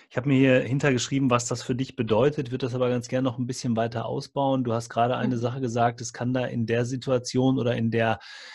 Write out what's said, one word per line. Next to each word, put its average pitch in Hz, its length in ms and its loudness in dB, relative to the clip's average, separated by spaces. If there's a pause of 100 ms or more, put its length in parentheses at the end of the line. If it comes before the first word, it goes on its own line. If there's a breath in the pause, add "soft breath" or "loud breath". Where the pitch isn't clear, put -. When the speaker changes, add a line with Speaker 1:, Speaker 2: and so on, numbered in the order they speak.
Speaker 1:
ich - 80 -10
habe 127 120 -2
mir 131 100 6
hier 131 220 6
hintergeschrieben, 135 680 0
was 120 180 2
das 120 160 -4
für 131 120 -2
dich 131 220 -6
bedeutet, 123 540 0
würde 127 160 -4
das 120 80 -4
aber 127 140 0
ganz 123 200 -2
gerne 131 200 0
noch 123 100 -6
ein 123 100 -2
bisschen 123 280 -2
weiter 117 300 -2
ausbauen. 135 580 -2
Du 117 80 -2
hast 117 160 -2
gerade 123 280 2
eine 123 200 0
Speaker 2:
Mhm. 113 40 -4
Speaker 1:
Sache 123 200 -4
gesagt, 120 400 0
es 120 120 -10
kann 123 200 -4
da 127 140 0
in 120 200 -2
der 117 200 2
Situation 127 720 0
oder 120 180 0
in 113 140 0
der, 113 300 2 (340 loud breath)